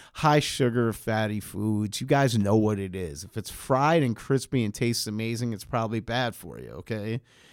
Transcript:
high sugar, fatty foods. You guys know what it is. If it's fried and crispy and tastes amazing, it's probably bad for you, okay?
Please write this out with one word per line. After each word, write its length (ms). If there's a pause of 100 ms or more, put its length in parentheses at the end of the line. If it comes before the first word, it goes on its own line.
(140)
high 280
sugar, 520
fatty 460
foods. 600
You 60
guys 320
know 180
what 220
it 160
is. 300
If 120
it's 140
fried 540
and 120
crispy 480
and 80
tastes 360
amazing, 460
it's 100
probably 380
bad 340
for 240
you, 100
okay? 500 (340)